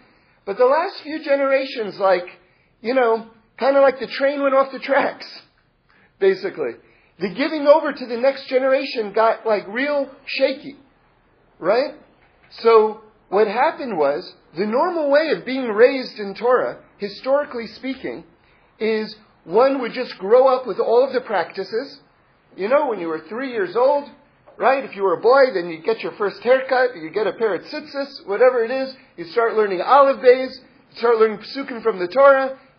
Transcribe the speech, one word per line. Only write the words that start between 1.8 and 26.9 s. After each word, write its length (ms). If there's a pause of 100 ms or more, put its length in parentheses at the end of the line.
like, 280 (540)
you 120
know, 340 (320)
kinda 220
like 180
the 80
train 340
went 140
off 160
the 80
tracks, 480 (920)
basically. 520 (480)
The 100
giving 380
over 240
to 140
the 120
next 300
generation 640
got, 320
like, 220
real 420 (160)
shaky, 520 (840)
right? 360 (540)
So 520 (280)
what 180
happened 500
was, 360 (220)
the 100
normal 440
way 220
of 140
being 220
raised 520
in 140
Torah, 460 (180)
historically 720
speaking, 560 (560)
is 360 (280)
one 380
would 120
just 240
grow 300
up 180
with 140
all 260
of 80
the 80
practices, 800 (560)
you 140
know, 180
when 120
you 80
were 200
three 240
years 240
old, 340 (480)
right? 260
If 120
you 80
were 140
a 40
boy, 320
then 160
you 120
get 200
your 120
first 280
haircut, 540